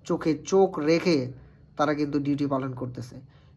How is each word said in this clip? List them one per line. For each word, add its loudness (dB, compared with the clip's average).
চোখে 0
চোখ 4
রেখে 2
তারা 2
কিন্তু -2
ডিউটি 0
পালন -2
করতেছে। -10